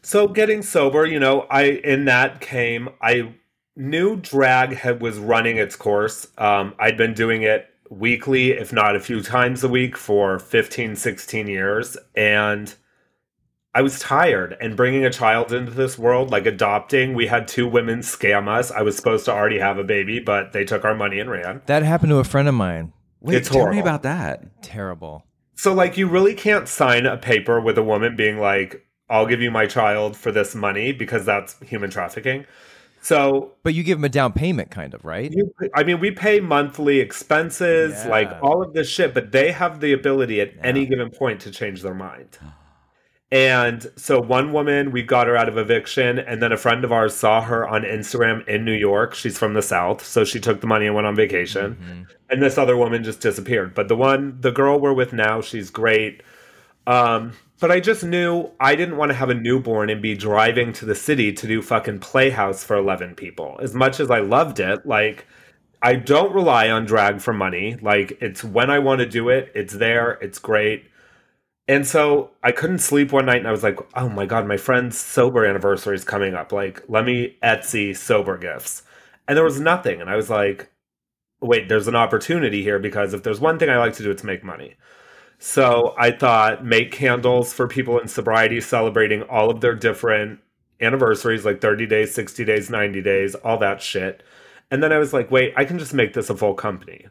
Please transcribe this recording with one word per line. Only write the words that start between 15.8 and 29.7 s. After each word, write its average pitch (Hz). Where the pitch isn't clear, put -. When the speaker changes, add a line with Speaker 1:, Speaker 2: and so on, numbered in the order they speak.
Speaker 1:
world, 123
like 104
adopting, 110
we 117
had 113
two 120
women 117
scam 101
us. 120
I 107
was 104
supposed 113
to 127
already 104
have 98
a 98
baby, 101
but 101
they 101
took 101
our 110
money 101
and 117
ran. 92
Speaker 2:
That 151
happened 160
to 147
a 131
friend 139
of 139
mine. 85
Speaker 3:
Wait, 127
Speaker 1:
It's 123
Speaker 3:
tell 135
me 127
Speaker 1:
horrible. 208
Speaker 3:
about 160
that. 127
Speaker 2:
Terrible. 82
Speaker 1:
So, -
like, 180
you 190
really 190
can't 208
sign 123
a 117
paper 117
with 110
a 110
woman 110
being 107
like, 98
"I'll 110
give 117
you 120
my 110
child 104